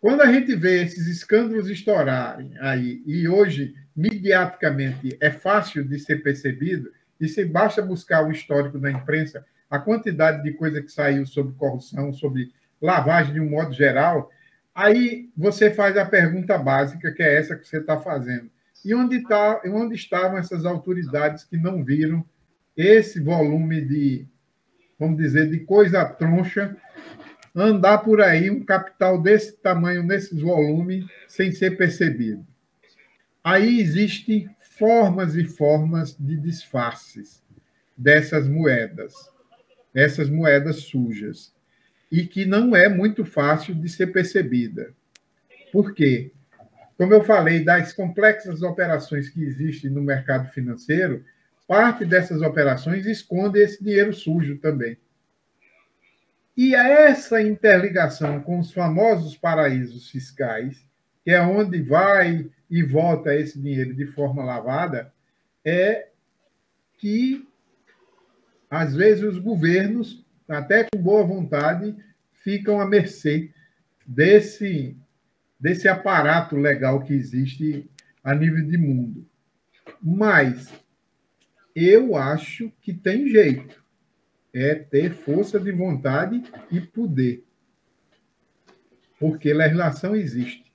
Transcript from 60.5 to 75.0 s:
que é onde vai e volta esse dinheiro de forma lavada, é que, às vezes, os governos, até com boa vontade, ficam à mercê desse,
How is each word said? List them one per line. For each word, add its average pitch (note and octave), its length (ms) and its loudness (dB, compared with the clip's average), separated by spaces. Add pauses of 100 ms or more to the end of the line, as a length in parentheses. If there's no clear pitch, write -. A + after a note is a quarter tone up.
que E3+ 80 0
é F3 100 6
onde F3+ 400 0
vai E3+ 680 2 (200)
e E3+ 140 0
volta D#3 500 0
esse D3+ 280 -4
dinheiro C3 340 -6
de C#3 100 -8
forma C#3 380 -6
lavada, B2+ 720 -6 (500)
é F#3 460 -2 (880)
que, B3+ 500 -4 (1200)
às D3+ 260 -4
vezes, G#3 280 4
os F#3+ 160 -4
governos, G3+ 840 -2 (240)
até D#3 420 0
com G3+ 100 -4
boa G3+ 220 2
vontade, F3 720 -4 (380)
ficam G3+ 480 -4
à G3 40 -2
mercê D#3+ 640 0 (540)
desse, E3+ 920 2 (640)